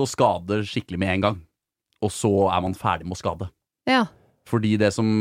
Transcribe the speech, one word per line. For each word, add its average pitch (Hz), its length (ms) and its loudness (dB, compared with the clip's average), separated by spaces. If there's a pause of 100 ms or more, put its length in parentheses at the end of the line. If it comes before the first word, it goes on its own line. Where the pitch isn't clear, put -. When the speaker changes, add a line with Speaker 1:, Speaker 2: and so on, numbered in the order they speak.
Speaker 1:
å - 60 -2
skade 101 520 0
skikkelig 101 400 -6
med 95 140 0
en 98 100 0
gang, 95 140 0 (680)
og 101 80 -2
så 110 180 0 (220)
er 90 140 2
man 95 100 -4
ferdig 85 320 -2
med 90 80 -8
å - 60 -14
skade. 90 260 -6 (400)
Speaker 2:
Ja. 254 140 4 (440)
Speaker 1:
Fordi 107 320 2
det 104 140 4
som 110 160 0 (120)